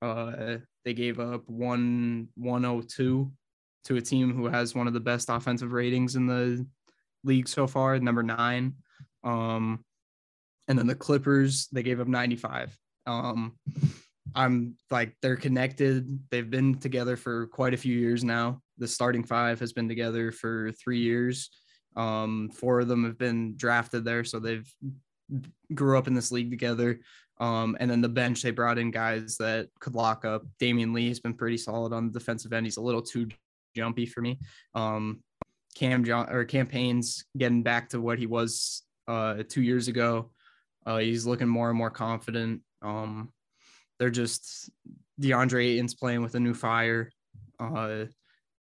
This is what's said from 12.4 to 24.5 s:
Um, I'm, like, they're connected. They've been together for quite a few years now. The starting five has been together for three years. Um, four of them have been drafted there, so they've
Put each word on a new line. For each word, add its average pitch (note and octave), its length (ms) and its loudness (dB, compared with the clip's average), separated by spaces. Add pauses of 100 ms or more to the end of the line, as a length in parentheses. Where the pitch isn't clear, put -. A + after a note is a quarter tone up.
Um, A#2 520 -4 (760)
I'm, B2+ 420 2 (140)
like, A#2 320 0
they're C3 140 2
connected. C3+ 840 2 (120)
They've A#2 200 -2
been C3 280 4
together B2+ 380 -2
for A#2 320 -4
quite B2+ 260 0
a B2 40 0
few B2 200 0
years A#2+ 260 2
now. A#2 360 0 (180)
The A#2+ 100 -4
starting A#2+ 360 0
five A#2 360 0
has A#2 120 -6
been A#2 160 -2
together A2+ 440 -2
for A2+ 400 -4
three A#2+ 280 -2
years. A#2+ 500 0 (460)
Um, A2 540 -2
four B2 300 2
of A#2+ 80 2
them A#2+ 160 4
have A#2 140 -2
been A#2 380 0
drafted A#2 480 0
there, A#2 200 0
so A#2 140 -6
they've A2+ 280 -4 (1080)